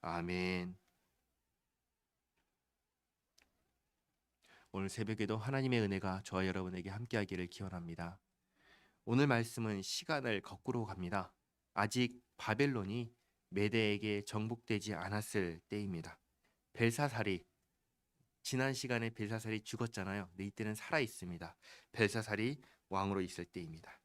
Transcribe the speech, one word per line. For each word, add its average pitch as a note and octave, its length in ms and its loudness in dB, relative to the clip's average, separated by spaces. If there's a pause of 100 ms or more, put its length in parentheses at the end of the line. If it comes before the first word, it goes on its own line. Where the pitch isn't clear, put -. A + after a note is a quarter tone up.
아멘. F2+ 760 -2 (4000)
오늘 G2 160 -2
새벽에도 G#2+ 480 -2
하나님의 B2+ 440 2
은혜가 G2 440 0
저와 F#2+ 220 0
여러분에게 F#2 440 -2
함께하기를 G2 580 -2
기원합니다. F2 720 -8 (840)
오늘 C3 220 6
말씀은 A#2 560 2
시간을 A#2+ 600 4
거꾸로 A#2 420 -2
갑니다. F#2 480 -2 (420)
아직 A#2+ 480 2 (140)
바벨론이 A#2 760 0 (360)
메대에게 G#2 800 2
정복되지 G#2+ 680 -2
않았을 F#2 760 -2
때입니다. G2 520 -4 (520)
벨사살이, A#2 720 2 (1000)
지난 C3 320 0
시간에 A#2 360 0
벨사살이 A2 520 -2
죽었잖아요. G2 680 -4
근데 F#2 160 -8
이때는 G#2+ 300 -4
살아 D3+ 260 0
있습니다. F2 560 -6 (360)
벨사살이 A2 680 2 (300)
왕으로 G2 320 2
있을 F2 220 -6
때입니다. D#2+ 600 -12